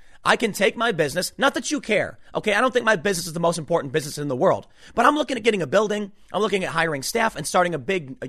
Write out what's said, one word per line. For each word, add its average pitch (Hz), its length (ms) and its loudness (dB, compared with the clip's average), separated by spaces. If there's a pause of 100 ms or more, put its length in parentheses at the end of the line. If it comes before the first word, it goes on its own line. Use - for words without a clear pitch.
(240)
I 196 120 4
can 226 160 0
take 190 240 0
my 233 160 0
business. 160 460 -2
Not 269 180 2
that - 160 -6
you 285 100 0
care. - 380 -2 (160)
Okay. 202 180 0
I 202 80 2
don't 247 120 2
think 233 120 0
my 220 120 4
business 175 300 -2
is 160 60 -8
the 170 60 -6
most 170 180 2
important 143 360 -2
business 147 240 -4
in 147 100 -6
the 135 80 -2
world, 131 320 2 (260)
but 233 120 4
I'm 294 100 6
looking 285 220 -2
at 208 60 -6
getting 214 180 2
a 151 60 -4
building. 202 440 0 (200)
I'm 185 100 -2
looking 202 220 0
at 139 80 -4
hiring 160 300 -2
staff 226 340 -2
and 147 120 -8
starting 175 260 2
a 156 60 -4
big, 135 380 -4 (120)